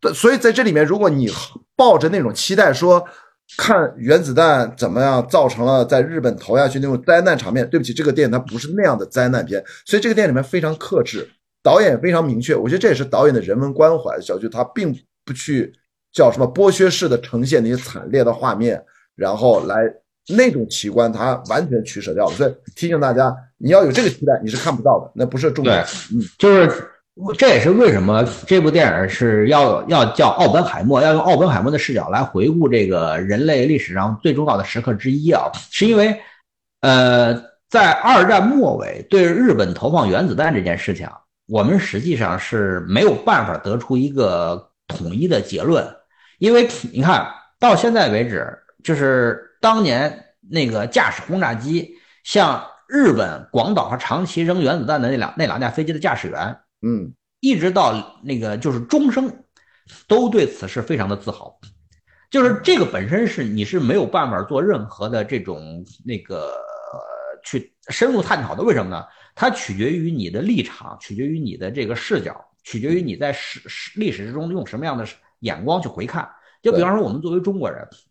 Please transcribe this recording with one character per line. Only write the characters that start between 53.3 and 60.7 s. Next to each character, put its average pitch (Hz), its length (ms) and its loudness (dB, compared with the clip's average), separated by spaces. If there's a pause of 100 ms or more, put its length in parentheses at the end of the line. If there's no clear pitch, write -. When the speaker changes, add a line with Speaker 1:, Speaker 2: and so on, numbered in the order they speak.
Speaker 2:
广 131 220 0
岛 156 160 -2
和 120 80 -6
长 156 280 -6
崎 170 160 -6
扔 175 200 0
原 151 180 0
子 123 60 -6
弹 147 160 -2
的 120 80 -2
那 131 80 -2
两， 110 180 -6
那 160 120 -4
两 104 120 -6
架 123 100 -4
飞 160 140 -6
机 156 80 -6
的 151 80 -6
驾 147 160 -2
驶 92 140 -10
员， 87 260 -8 (260)
Speaker 1:
嗯。 107 300 -6 (300)
Speaker 2:
一 262 160 0
直 175 140 -2
到 127 500 -2
那 135 160 -6
个 110 200 -6
就 139 120 -4
是 123 120 -4
终 285 280 0
生 262 220 -4 (800)
都 240 180 2
对 202 180 2
此 - 220 -8
事 113 140 -8